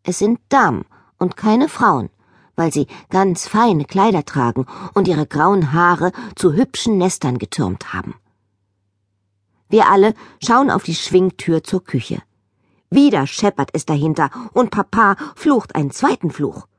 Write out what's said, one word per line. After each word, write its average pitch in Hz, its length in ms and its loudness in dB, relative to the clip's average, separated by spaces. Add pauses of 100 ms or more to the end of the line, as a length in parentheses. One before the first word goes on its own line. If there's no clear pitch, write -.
Es - 160 -6
sind 220 220 0 (100)
Damen 208 360 0 (340)
und 180 180 -2
keine 226 320 0
Frauen, 165 400 0 (460)
weil 165 180 -2
sie 147 140 -2 (240)
ganz 185 360 0
feine 208 380 2
Kleider 196 400 0
tragen 127 400 -2 (300)
und 196 120 2
ihre 151 200 0
grauen 165 440 0
Haare 175 420 2 (220)
zu 170 180 2
hübschen 220 440 -2
Nestern 175 400 -2
getürmt - 560 -6
haben. - 220 -10 (1500)
Wir 214 180 4
alle 202 280 4 (280)
schauen 262 280 2
auf - 100 0
die 165 140 -6
Schwingtür 180 680 0
zur - 200 -4
Küche. - 400 -6 (680)
Wieder 214 380 4
scheppert - 460 -2
es 156 120 -6
dahinter 151 460 0 (220)
und 240 180 0
Papa 202 440 0 (200)
flucht 277 400 0
einen 143 160 -2
zweiten 247 400 -2
Fluch. - 340 -8 (140)